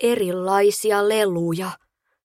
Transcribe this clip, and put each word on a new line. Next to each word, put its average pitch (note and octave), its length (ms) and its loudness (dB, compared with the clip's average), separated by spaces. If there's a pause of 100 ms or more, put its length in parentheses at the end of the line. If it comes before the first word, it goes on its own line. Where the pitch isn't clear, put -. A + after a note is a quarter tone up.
erilaisia G3+ 1080 0
leluja. F3+ 600 -2 (540)